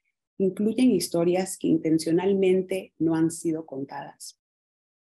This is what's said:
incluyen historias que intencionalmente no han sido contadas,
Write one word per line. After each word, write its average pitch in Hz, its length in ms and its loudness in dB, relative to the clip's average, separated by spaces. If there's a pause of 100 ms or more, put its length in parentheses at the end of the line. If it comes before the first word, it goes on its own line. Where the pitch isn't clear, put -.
(380)
incluyen 214 540 2
historias 180 680 0
que - 100 -4
intencionalmente 185 1300 0
no 165 180 0
han 160 140 2
sido 160 360 -6
contadas, 139 720 -14 (640)